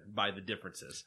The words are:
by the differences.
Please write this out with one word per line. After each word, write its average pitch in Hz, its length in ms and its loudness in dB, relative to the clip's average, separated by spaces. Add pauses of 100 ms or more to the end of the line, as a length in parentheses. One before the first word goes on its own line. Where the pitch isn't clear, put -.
by 101 260 4
the 95 100 -4
differences. - 640 -4